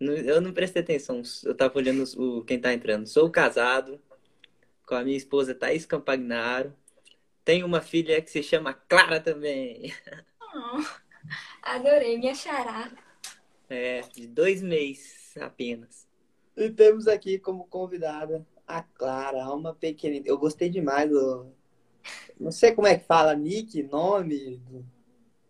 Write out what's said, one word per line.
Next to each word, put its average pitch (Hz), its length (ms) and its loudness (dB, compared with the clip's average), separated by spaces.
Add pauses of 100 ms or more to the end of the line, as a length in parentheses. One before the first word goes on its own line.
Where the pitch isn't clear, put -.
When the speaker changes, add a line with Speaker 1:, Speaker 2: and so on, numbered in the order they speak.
Speaker 1:
Não, 143 140 -2
eu 151 260 2
não 185 120 -4
prestei 180 300 -2
atenção, 131 400 -4 (220)
eu 120 100 -2
tava 135 240 2
olhando 131 240 0
os, 131 140 -8
o... 123 280 -2
quem 123 160 -2
tá 123 120 0
entrando. 107 340 -2
Sou 156 240 4
casado 131 680 0 (840)
com 127 120 -4
a 123 80 -2
minha 135 120 -2
esposa 135 380 -2
Thaís 147 320 -2
Campagnaro. 131 880 -2 (680)
Tenho 180 200 4
uma 175 160 0
filha 160 400 0
que 160 120 -10
se 151 100 -2
chama 151 320 0
Clara 165 460 4
também. 147 800 -6
<laughs> - 40 -20 (480)
Speaker 2:
Oh, 254 320 -8 (800)
adorei, 254 560 2
minha 254 160 0
xará. 247 560 -8 (800)
Speaker 1:
É, 123 320 -4 (140)
de 120 120 -18
dois 180 360 2
meses 147 720 -6
apenas. 120 720 -10 (480)
Speaker 3:
E 220 140 0
temos 220 360 6
aqui 196 320 0
como 185 280 -8
convidada 160 760 -8 (220)
a 165 160 -10
Clara, 131 600 -6
alma 156 300 -8
pequenina. 151 520 -6
Eu 143 120 2
gostei 156 320 0
demais 151 400 0
do, 131 420 0 (880)
não 160 100 -6
sei 226 220 6
como 214 160 4
é 175 100 8
que - 60 -12
fala, 156 300 6
nick, 165 500 -4
nome, 147 720 -2
do, 127 280 -16 (640)